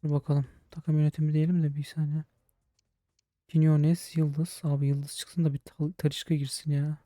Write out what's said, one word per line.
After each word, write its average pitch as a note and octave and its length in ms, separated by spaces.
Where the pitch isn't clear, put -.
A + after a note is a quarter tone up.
Dur D3+ 60
bakalım. C#3+ 360
Takım D#3 280
yönetimi D3+ 360
diyelim E3 280
de D3 140
bir D3 80
saniye. D#3 400
Quinones, D#3 640
Yıldız. D#3 480
Abi C#3+ 220
Yıldız C#3+ 300
çıksın - 280
da D3 100
bir C#3+ 40
Tal-, - 340
Talisca - 440
girsin C#3+ 360
ya. D3 340